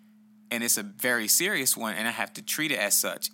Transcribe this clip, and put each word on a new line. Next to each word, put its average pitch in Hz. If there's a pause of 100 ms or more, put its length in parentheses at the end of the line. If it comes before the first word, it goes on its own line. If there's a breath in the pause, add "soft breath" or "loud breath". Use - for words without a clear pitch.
(500 loud breath)
and 117
it's 113
a 107
very 110
serious 170
one, 110
and 107
I -
have 110
to 107
treat 156
it 110
as 101
such. -